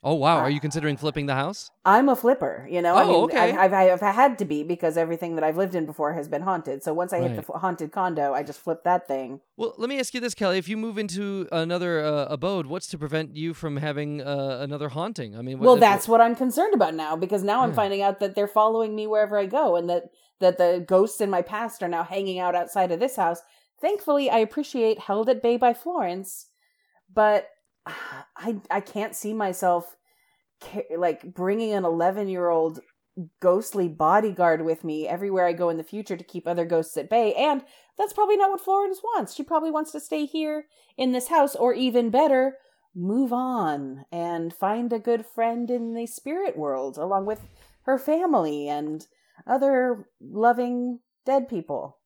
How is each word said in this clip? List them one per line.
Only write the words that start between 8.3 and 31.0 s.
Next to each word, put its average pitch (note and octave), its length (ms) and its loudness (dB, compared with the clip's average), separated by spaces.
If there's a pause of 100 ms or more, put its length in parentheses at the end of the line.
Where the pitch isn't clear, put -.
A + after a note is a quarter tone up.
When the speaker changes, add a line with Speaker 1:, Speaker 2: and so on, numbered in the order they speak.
Speaker 2:
I C3+ 100 -2
just D3 180 -12
flip E3 240 -6
that F3+ 220 2
thing. C3+ 360 -6 (160)
Speaker 1:
Well, A3+ 180 -4
let A#3 140 -6
me C#4 100 -4
ask - 140 -6
you B3 60 -4
this, A#3 120 -6
Kelly. F#3+ 240 0
If F3+ 140 -4
you G#3+ 80 -4
move A3 180 -6
into G3 560 -6
another, E3+ 500 0
uh, D3+ 280 0
abode, E3 340 -2
what's D#3+ 220 -8
to E3+ 120 -10
prevent D3+ 380 -6
you D#3+ 160 -6
from D3+ 240 -6
having, D3 460 -6
uh, C3+ 400 -4
another C#3+ 260 -6
haunting? C#3 480 -8
I A#2 60 -10
mean, C3 160 -8
what A3 80 4
Speaker 2:
Well, B3+ 80 10
Speaker 1:
if - 60 6
Speaker 2:
that's G3+ 280 6
Speaker 1:
it - 20 2
Speaker 2:
what A3+ 120 8
I'm A#3 120 6
concerned C4+ 380 0
about F3+ 220 2
now D#3 200 -4
because F#3 280 -2
now G#3 180 2
I'm B3 80 2
Speaker 1:
Yeah. D#3 80 -2
Speaker 2:
finding G3 240 0
out G3 200 0
that G3 140 -2
they're G3+ 140 0
following A3 480 2
me G#3+ 100 -6
wherever G#3+ 300 0
I G3+ 80 2
go G#3 320 2
and F3 140 -2
that, E3+ 140 0 (360)
that F3+ 160 4
the F3+ 320 4
ghosts G3 320 4
in G#3 80 0
my F#3 140 0
past G#3+ 400 -8
are F3 60 -4
now E3+ 160 -2
hanging F#3 340 -6
out F3+ 160 -2
outside F3+ 360 0
of E3+ 100 -2
this C4 160 -2
house. E3+ 260 0 (400)
Thankfully, D4 480 0
I A#3 80 4
appreciate A3 640 0
Held G#3+ 280 -2
at B3 140 2
Bay A#3 160 2
by A#3+ 160 4
Florence, G3 720 -6 (680)
but G#3+ 360 4 (380)
<sighs> - 0 - (500)
I, A3+ 200 -6 (140)
I G3 100 0
can't G#3+ 340 -8
see G#3+ 200 -6
myself F3+ 600 0 (640)
ca-, - 360 -8
like, F3 380 -2